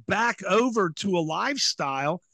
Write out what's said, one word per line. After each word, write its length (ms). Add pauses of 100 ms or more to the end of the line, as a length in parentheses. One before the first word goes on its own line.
back 360
over 460
to 280
a 20
lifestyle 1040 (120)